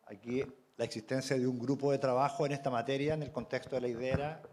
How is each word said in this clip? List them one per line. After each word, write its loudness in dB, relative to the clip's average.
Aquí -2
la 0
existencia 0
de 2
un 0
grupo 2
de 4
trabajo 2
en -2
esta -2
materia, 0
en -2
el -8
contexto -4
de 0
la 0
idera, -2